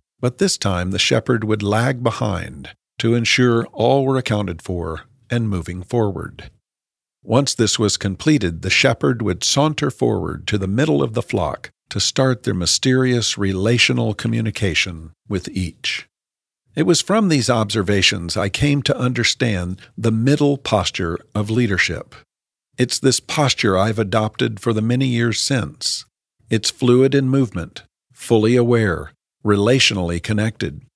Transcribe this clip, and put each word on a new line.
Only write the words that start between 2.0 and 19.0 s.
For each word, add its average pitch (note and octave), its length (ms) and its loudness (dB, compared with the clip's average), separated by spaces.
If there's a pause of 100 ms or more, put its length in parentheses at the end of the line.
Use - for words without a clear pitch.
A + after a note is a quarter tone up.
behind G2+ 680 -4 (280)
to A#2 160 2
ensure A#2 520 2
all C3 380 2
were C3+ 120 0
accounted G#2 440 -2
for E2 420 -8 (280)
and A#2 180 0
moving F2+ 360 -6
forward. G2 640 -4 (720)
Once B2+ 320 0
this A2 240 0
was G#2 180 0
completed, G2 680 0
the F#2+ 80 -2
shepherd B2+ 520 2
would F#2 220 -2
saunter D3 480 0
forward F2+ 560 -2
to G#2 100 -2
the F#2+ 80 -4
middle C#3+ 340 0
of A#2 140 -2
the A#2+ 80 -2
flock - 480 -4 (200)
to G2 100 -6
start C3 420 0
their G#2+ 120 -2
mysterious B2 800 0
relational G#2+ 800 0
communication G2 1000 -4 (160)
with G2 200 -4
each. - 600 -6 (640)
It D#3 100 0
was F3 180 2
from G#3 260 2
these C3+ 220 2
observations G2+ 840 0
I G2 120 0
came C#3+ 340 0
to - 140 0
understand A2+ 840 -2 (160)